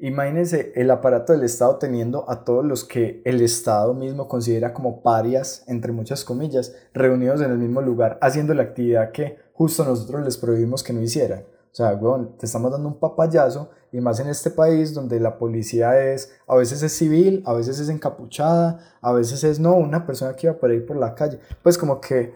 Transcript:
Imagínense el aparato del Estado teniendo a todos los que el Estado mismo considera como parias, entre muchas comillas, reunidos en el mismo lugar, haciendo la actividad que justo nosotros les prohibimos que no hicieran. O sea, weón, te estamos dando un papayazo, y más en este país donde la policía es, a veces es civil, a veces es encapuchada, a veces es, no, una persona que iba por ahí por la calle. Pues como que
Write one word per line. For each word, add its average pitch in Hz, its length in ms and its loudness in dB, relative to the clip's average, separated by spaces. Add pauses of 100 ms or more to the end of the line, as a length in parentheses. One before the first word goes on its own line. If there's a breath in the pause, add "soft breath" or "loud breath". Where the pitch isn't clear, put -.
Imagínense 143 760 -2
el 123 160 4
aparato 135 420 4
del 147 120 4
Estado 123 320 2
teniendo 123 520 -4
a 120 140 -6
todos 123 220 0
los 135 200 -2
que - 400 -2
el 127 180 2
Estado 113 520 2
mismo 135 320 -6
considera 120 460 -2
como 123 300 -6
parias, 120 640 0
entre 117 240 -4
muchas 117 320 -6
comillas, 131 500 -4 (200 loud breath)
reunidos 131 480 2
en 131 100 0
el 120 60 0
mismo 120 240 -2
lugar, 117 400 0
haciendo 147 320 2
la 139 80 2
actividad 117 500 0
que 147 240 -6 (160 soft breath)
justo 160 320 0
nosotros 127 400 -2
les 127 140 -4
prohibimos 117 440 0
que 123 120 -6
no 113 80 -2
hicieran. 113 380 -2 (300 soft breath)
O - 40 -20
sea, 113 200 0
weón, 117 440 -2
te - 80 -8
estamos 117 260 -2
dando 147 160 -6
un 147 100 -8
papayazo, 156 720 2 (220 soft breath)
y 127 80 -6
más 117 200 0
en 139 80 -4
este 147 220 -4
país 156 440 2
donde 123 260 -2
la 113 180 0
policía 117 600 2 (120)
es, 131 200 -8 (160 soft breath)
a 127 80 4
veces 127 260 2
es 151 100 -2
civil, 180 520 4
a 123 80 -2
veces 117 260 -2
es 147 120 -4
encapuchada, 160 880 -2 (240 loud breath)
a 123 100 0
veces 123 320 0
es, 151 160 2
no, 170 140 4
una 165 320 0
persona 131 280 -6
que - 120 -4
iba 160 100 2
por 123 140 2
ahí 117 100 2
por 147 160 -8
la 120 180 -2
calle. 147 260 -4 (220 loud breath)
Pues 170 140 6
como 143 240 -2
que 123 360 -2